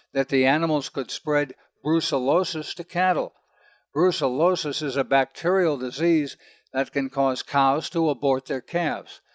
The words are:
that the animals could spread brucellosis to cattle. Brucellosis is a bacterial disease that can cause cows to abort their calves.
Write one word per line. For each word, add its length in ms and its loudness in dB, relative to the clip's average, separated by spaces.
that 160 -2
the 160 4
animals 440 0
could 200 -6
spread 460 -2
brucellosis 920 0
to 80 -12
cattle. 500 0
Brucellosis 880 0
is 120 -4
a 80 0
bacterial 760 0
disease 600 -2
that 220 -4
can 160 -2
cause 340 0
cows 460 0
to 200 0
abort 360 0
their 160 -6
calves. 580 -6